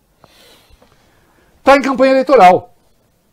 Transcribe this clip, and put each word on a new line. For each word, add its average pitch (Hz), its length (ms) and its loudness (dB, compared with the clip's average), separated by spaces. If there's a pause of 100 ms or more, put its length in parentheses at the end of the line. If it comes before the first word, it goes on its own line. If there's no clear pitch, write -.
(1600)
Tá 269 120 2
em 285 60 -2
campanha 262 300 -4
eleitoral, 254 640 0 (580)